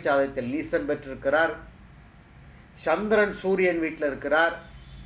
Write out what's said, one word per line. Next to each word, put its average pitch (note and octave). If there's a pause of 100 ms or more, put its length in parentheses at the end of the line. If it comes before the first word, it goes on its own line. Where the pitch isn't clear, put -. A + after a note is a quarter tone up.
ஜாதகத்தில் C#3
நீசம் D3+
பெற்றிருக்கிறார். C3+ (1300)
சந்திரன் G3+
சூரியன் F#3
வீட்டில் D#3
இருக்கிறார், D3 (500)